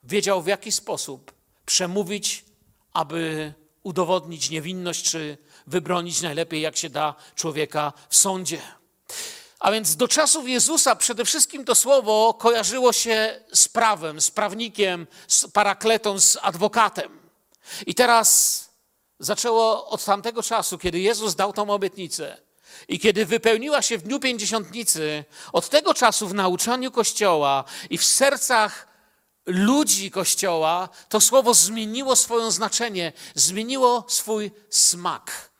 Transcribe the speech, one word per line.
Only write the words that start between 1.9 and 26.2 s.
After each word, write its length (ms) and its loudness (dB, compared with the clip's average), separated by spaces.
aby 640 -4
udowodnić 680 -2
niewinność, 600 -6
czy 280 -8
wybronić 560 -4
najlepiej, 380 -4
jak 160 -4
się 140 -6
da, 240 -4
człowieka 580 -4
w 80 0
sądzie. 460 0
A 140 2
więc 240 -2
do 120 2
czasów 400 2
Jezusa 480 2
przede 280 -2
wszystkim 400 0
to 100 2
słowo 600 4
kojarzyło 580 2
się 480 0
z 160 6
prawem, 520 0
z 100 0
prawnikiem, 760 -2
z 220 0
parakletą, 680 0
z 220 4
adwokatem. 760 0
I 80 -6
teraz 680 4
zaczęło 680 0
od 160 -6
tamtego 380 -2
czasu, 360 -2
kiedy 220 -4
Jezus 340 -2
dał 180 0
tą 180 -4
obietnicę 680 -6
i 100 -4
kiedy 280 2
wypełniła 560 2
się 160 -2
w 40 -10
dniu 180 -4
pięćdziesiątnicy, 1040 -4
od 160 0
tego 260 2
czasu 340 2